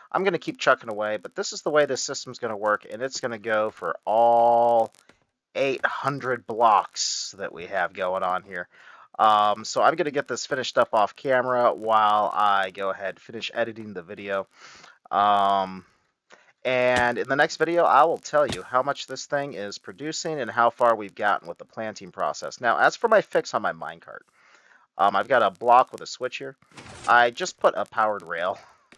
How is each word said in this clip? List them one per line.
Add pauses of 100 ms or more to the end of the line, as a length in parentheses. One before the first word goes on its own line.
(120)
I'm
gonna
keep
chucking
away,
but
this
is
the
way
this
system's
gonna
work,
and
it's
gonna
go
for
all (640)
eight
hundred
blocks
that
we
have
going
on
here. (500)
Um,
so
I'm
gonna
get
this
finished
up
off
camera
while
I
go
ahead
and
finish
editing
the
video. (640)
Um, (840)
and
in
the
next
video,
I
will
tell
you
how
much
this
thing
is
producing
and
how
far
we've
gotten
with
the
planting
process.
Now,
as
for
my
fix
on
my
minecart, (760)
um,
I've
got
a
block
with
a
switch
here. (500)
I
just
put
a
powered
rail (400)